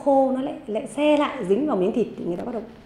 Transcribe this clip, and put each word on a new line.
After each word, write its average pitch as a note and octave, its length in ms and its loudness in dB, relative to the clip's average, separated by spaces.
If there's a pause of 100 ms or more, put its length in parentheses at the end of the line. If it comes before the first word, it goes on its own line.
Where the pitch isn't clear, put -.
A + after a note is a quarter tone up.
khô, C4+ 320 4
nó C4 60 -2
lại, D4 120 -6 (120)
lại G#3+ 200 -6
se D4 300 2
lại, C4+ 320 0
dính A#3 180 2
vào C4 100 0
miếng F#3+ 160 2
thịt A#3 140 0 (120)
thì - 60 -6
người F3 120 -4
ta G3 80 -6
bắt A#3+ 80 -8
đầu A3 100 -6 (240)